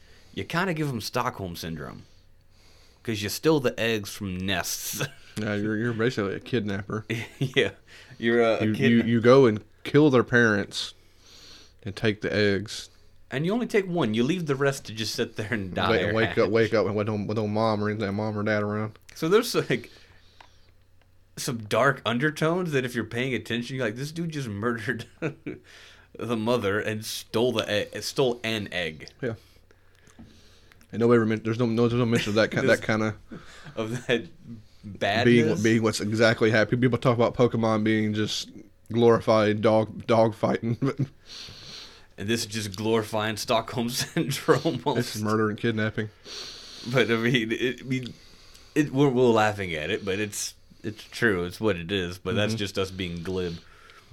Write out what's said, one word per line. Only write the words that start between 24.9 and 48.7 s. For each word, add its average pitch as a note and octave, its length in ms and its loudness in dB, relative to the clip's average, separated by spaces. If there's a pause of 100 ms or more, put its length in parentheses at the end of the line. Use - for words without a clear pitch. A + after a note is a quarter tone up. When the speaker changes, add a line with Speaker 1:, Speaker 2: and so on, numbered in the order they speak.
Speaker 1:
<laughs> - 1040 -12
the A2+ 220 -4
mother G#2+ 420 0
and G#2+ 240 -4
stole - 500 0
the A2 140 0
egg, G#2 360 -2
stole B2+ 400 0
an A2 280 -4
egg." D#2+ 380 -6 (100)
Speaker 2:
Yeah. A#2+ 140 -4 (1600)
And G2+ 80 -6
nobody A#2 160 6
ever A2+ 100 6
men-, A2 180 0
there's A2 140 -2
no, B2 80 2
no, A#2 220 2
there's A#2 100 0
no B2 80 2
mention A2+ 240 0
of G#2 60 -2
that G#2+ 160 4
ki-, - 60 -4
Speaker 1:
<laughs> B2 40 2
There's B2 180 4
Speaker 2:
that - 60 -12
kinda A2 300 0 (600)
Speaker 1:
of A2+ 300 -6
that A#2+ 200 0 (580)
badness. G#2 420 -2
Speaker 2:
being, A2+ 380 6
being A2+ 180 4
what's G#2+ 200 0
exactly A2 500 4
happening. A2+ 300 2
People A#2+ 180 2
talk B2 160 2
about A2 180 2
Pokemon A2+ 500 2
being A2 300 2
just G#2+ 380 -4 (400)
glorified A2 720 4
dog, A2 440 2
dog A2+ 300 6
fighting, A2+ 400 0
<laughs> - 80 -10
but C3+ 160 -2 (1200)
Speaker 1:
And G2 120 -6
this A#2 120 0
is A#2 60 -6
just G#2 280 -8
glorifying G#2+ 640 0
Stockholm A#2 520 -2
<laughs> - 0 -
Syndrome B2+ 920 0 (140)
Speaker 2:
This B2 200 -2
is G#2+ 60 -6
Speaker 1:
almost. - 20 -
Speaker 2:
murder G#2+ 260 2
and G#2 100 -6
kidnapping. A2 500 -2 (800)
Speaker 1:
But, A#2+ 180 2
I A#2 60 2
mean, A2+ 360 0
it, A2+ 300 -2
I - 20 -16
mean, B2+ 300 -6 (640)